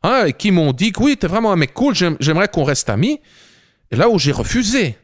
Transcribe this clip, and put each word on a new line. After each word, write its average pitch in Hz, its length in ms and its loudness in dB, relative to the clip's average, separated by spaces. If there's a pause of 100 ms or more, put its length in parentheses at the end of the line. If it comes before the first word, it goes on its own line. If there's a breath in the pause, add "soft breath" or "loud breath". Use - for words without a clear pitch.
hein, 233 280 2
qui 208 200 -2
m'ont 156 220 2
dit 190 180 0
que 196 100 -4
oui, 269 160 2
t'es 185 100 -4
vraiment 214 240 0
un 190 40 2
mec 156 180 0
cool, 254 220 0
j'aim-, 165 240 0
j'aimerais 160 280 0
qu'on 165 160 -2
reste 135 260 -2
amis. 175 320 0 (680 soft breath)
Et - 40 -6
là - 140 2
où 196 100 2
j'ai 139 120 0
refusé. 202 720 -2